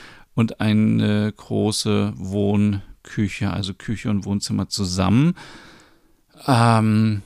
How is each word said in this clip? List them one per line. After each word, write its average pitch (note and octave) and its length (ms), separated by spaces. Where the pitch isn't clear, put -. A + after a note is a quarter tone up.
und - 260
eine G#2+ 760
große G#2 800
Wohnküche, G2+ 1300
also F#2+ 240
Küche - 360
und G2+ 140
Wohnzimmer G2+ 440
zusammen. G2 640
Ähm, A2 800